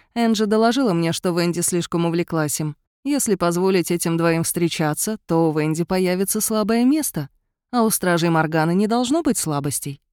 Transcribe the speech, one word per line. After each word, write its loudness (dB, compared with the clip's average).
Энджи 0
доложила 2
мне, 0
что -2
Венди 0
слишком -2
увлеклась -2
им. -6
Если 0
позволить 0
этим 0
двоим 2
встречаться, -2
то 2
у -2
Венди 0
появится -2
слабое 0
место, -2
а 0
у 2
стражей 2
Морганы 2
не 2
должно 0
быть 0
слабостей". -6